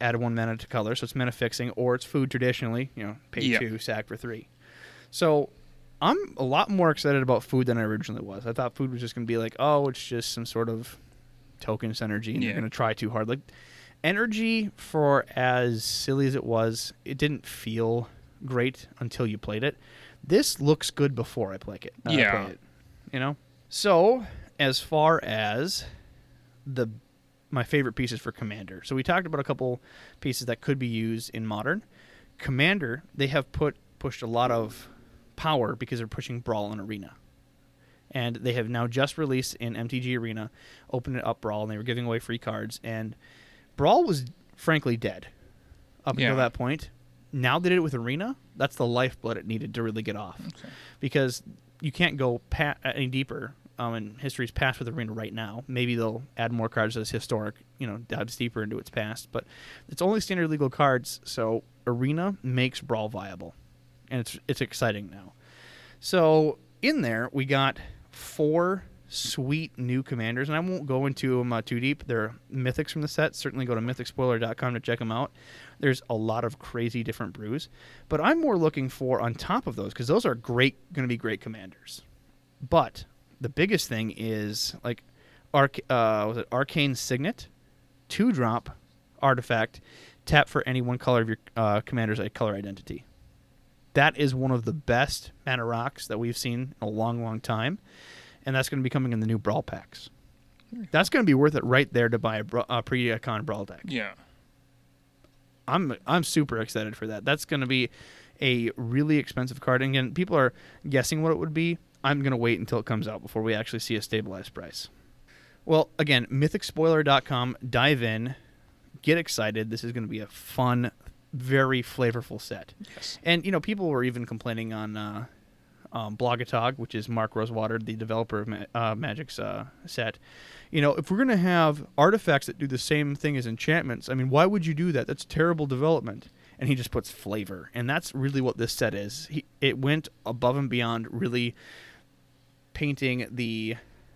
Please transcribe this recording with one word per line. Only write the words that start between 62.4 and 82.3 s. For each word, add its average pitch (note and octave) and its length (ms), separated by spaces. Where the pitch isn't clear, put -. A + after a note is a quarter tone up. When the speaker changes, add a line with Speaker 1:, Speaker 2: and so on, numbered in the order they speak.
Speaker 1:
makes B2+ 360
Brawl A2 280
viable. F#2+ 480
And C3 120
it's, - 260
it's - 140
exciting G#2 500
now. F#2+ 220
So D#3 600
in D4 180
there, A#2 320
we C3+ 140
got C3+ 340
four E3+ 720
sweet D3 720
new B2+ 240
commanders, B2 460
and D3+ 80
I D#3+ 40
won't F3+ 260
go C3+ 200
into C3 340
'em, B2 120
uh, A2+ 100
too A#2+ 180
deep. C3+ 260
They're A2+ 280
mythics B2+ 380
from D#3 120
the D3 60
set. - 260
Certainly C3 320
go A#2+ 80
to A2 60
mythicspoiler B2 600
dot A2+ 160
com B2 180
to A2+ 60
check C#3 200
'em A2 120
out. B2+ 200
There's C3 280
a A#2+ 60
lot A2 300
of A2+ 140
crazy A#2 440
different A2+ 300
brews, A2 360
but D3+ 120
I'm C#4+ 200
more C#4 160
looking D3+ 320
for B2+ 320
on A#2 140
top - 320
of A#2+ 100
those, G2+ 180
'cause A#2+ 140
those G3 160
are C#3+ 100
great, B2 420
gonna C3 160
be A#2+ 80
great A2 240
commanders. - 600